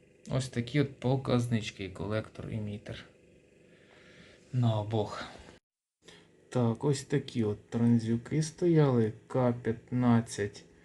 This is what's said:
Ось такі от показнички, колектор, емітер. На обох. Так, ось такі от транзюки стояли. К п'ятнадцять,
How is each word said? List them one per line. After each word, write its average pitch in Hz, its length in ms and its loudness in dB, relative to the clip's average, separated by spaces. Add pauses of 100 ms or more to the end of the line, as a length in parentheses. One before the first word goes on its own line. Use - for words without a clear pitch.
(300)
Ось 131 180 -2
такі 120 320 -2
от - 200 -2
показнички, 120 880 -2
колектор, 101 640 -8
емітер. 107 540 -8 (1500)
На 117 280 2
обох. 107 440 -4 (1200)
Так, 117 360 0
ось 143 200 0
такі 135 400 -2
от 104 260 -4
транзюки 117 720 2
стояли. 143 680 4 (140)
К 123 360 2
п'ятнадцять, 117 1000 0 (200)